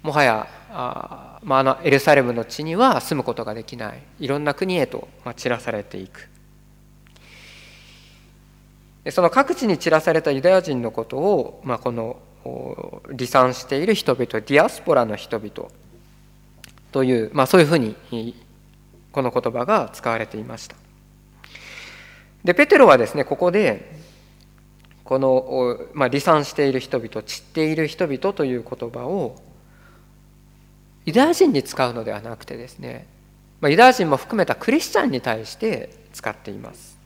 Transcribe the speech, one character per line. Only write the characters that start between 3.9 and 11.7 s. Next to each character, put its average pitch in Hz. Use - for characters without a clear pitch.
い、 120
い 147
ろ 139
ん 147
な 147
国 185
へ 143
と、 -
ま 120
あ、 -
散 -
ら 117
さ -
れ 104
て -
い 95
く。 -
で、 143
そ 165
の 170
各 277
地 -
に 196
散 -
ら 156
さ 165
れ 156
た 156
ユ 135
ダ 165
ヤ 185
人 139
の 117
こ 113
と 131
を、 165
ま 123